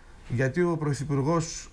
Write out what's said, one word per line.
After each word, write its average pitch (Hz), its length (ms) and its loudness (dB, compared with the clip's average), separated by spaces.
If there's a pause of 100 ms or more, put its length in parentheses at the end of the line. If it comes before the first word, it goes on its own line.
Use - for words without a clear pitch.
(280)
γιατί 131 340 2
ο 170 160 2
Πρωθυπουργός, 143 960 0